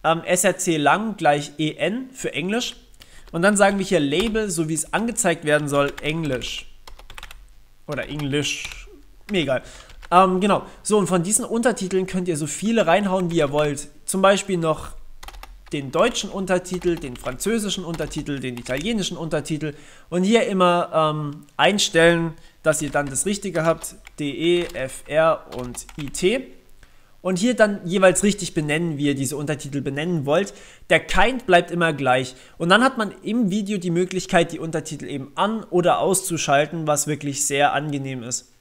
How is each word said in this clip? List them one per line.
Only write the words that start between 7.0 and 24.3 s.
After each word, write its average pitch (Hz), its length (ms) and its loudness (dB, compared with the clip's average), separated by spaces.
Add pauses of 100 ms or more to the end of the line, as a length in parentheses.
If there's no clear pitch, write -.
Oder 135 220 -6
Englisch. 143 800 -4 (420)
Mir 185 120 0
egal. 131 200 0 (480)
Ähm, 185 300 6
genau. 196 240 2 (180)
So, 214 160 2
und 190 80 2
von 175 160 2
diesen 214 220 0
Untertiteln 202 600 0
könnt 185 220 -4
ihr 165 80 0
so 151 100 -4
viele 208 400 0
reinhauen, 185 440 2
wie 165 80 0
ihr 143 120 2
wollt. 147 380 -2 (160)
Zum 190 180 -2
Beispiel 190 360 4
noch 160 320 -2 (840)
den 139 180 -6
deutschen 202 400 0
Untertitel, 180 640 -2
den 131 220 -8
französischen 190 680 -4
Untertitel, 151 540 -6
den 127 180 -6
italienischen 165 600 -4
Untertitel. 151 580 -4 (340)
Und 180 140 0
hier 220 240 4
immer, 175 480 4
ähm, 151 520 0 (100)
einstellen, 165 800 4 (280)
dass 156 180 2
ihr 143 100 -4
dann 143 200 -2
das 135 160 -4
Richtige 190 380 -2
habt. 165 320 -2 (240)
D, 147 100 -2